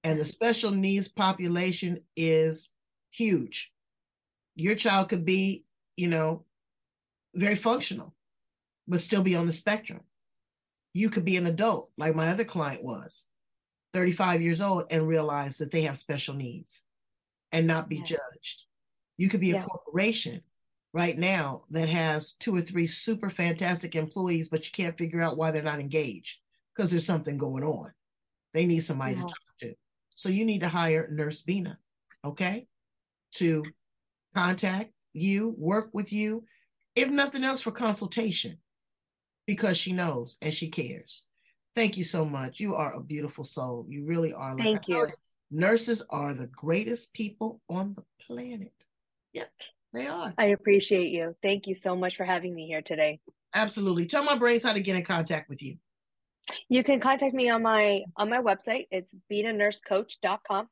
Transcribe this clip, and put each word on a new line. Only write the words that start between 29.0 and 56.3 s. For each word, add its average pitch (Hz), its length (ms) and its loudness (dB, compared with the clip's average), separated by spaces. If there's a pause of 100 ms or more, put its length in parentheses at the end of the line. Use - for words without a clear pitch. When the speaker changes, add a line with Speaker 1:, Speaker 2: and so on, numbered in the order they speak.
Speaker 1:
to - 60 -4
Speaker 2:
Yeah. 175 60 -6
Speaker 1:
talk - 320 -14
to. 117 160 -12 (400)
So - 140 -4
you 208 160 2
need 202 160 0
to 180 60 0
hire 160 420 2
Nurse 151 320 -4
Bina, 185 380 -4 (440)
okay, 180 440 -4 (680)
to 160 320 2 (680)
contact 185 580 0 (200)
you, 196 440 0
work 202 360 0
with 208 200 -4
you, 214 320 -2 (500)
if 262 140 4
nothing 277 340 0
else, 262 180 0
for 226 100 -4
consultation, 214 880 -2 (840)
because 202 300 2
she 185 160 -2
knows 151 480 -4
and 156 120 -4
she 160 160 -4
cares. - 560 -10 (500)
Thank 220 220 2
you 180 60 -2
so 165 220 0
much. 135 340 -6
You 208 160 -2
are 143 180 -2
a 139 80 -10
beautiful 147 440 -8
soul. 123 440 -6
You 143 140 -10
really 165 300 0
are. 135 180 -8
Like 131 100 -4
I - 20 0
Speaker 2:
Thank 214 220 2
Speaker 1:
told 160 240 2
Speaker 2:
you. - 60 -12 (360)
Speaker 1:
you, 151 80 -4
nurses 226 500 4
are 143 240 -4
the 120 140 -8
greatest 214 640 -4
people 220 560 -6
on 196 240 -4
the 202 120 -18 (140)
planet. 240 540 -12 (600)
Yep, - 180 -10 (420)
they 247 140 -6
are. 302 300 -6
Speaker 2:
I 214 100 6
appreciate 196 640 4
you. 170 300 -4
Thank 202 260 0
you 185 80 -2
so 185 200 -2
much 180 220 -2
for 185 80 -4
having 180 280 -2
me 160 140 -10
here 156 140 -4
today. 156 400 0 (320)
Speaker 1:
Absolutely. 196 520 2
Tell 285 180 2
my 285 140 4
brains 240 260 4
how 233 100 2
to 202 80 0
get 190 160 0
in 180 60 -2
contact 165 460 -2
with 139 120 -12
you. 139 160 -12 (880)